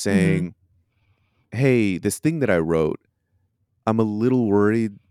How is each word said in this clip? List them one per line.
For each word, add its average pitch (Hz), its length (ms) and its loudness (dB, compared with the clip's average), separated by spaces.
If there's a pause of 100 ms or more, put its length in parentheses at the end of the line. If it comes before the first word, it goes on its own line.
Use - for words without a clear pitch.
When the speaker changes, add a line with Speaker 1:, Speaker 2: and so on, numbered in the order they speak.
Speaker 1:
Mm-hmm. 98 120 2
Speaker 2:
saying, 95 380 0 (960)
"Hey, 113 440 2
this 101 220 -4
thing 160 200 -2
that 127 100 -2
I 92 80 2
wrote, 80 420 0 (880)
I'm 110 120 0
a 113 40 2
little 113 440 0
worried 104 460 2 (180)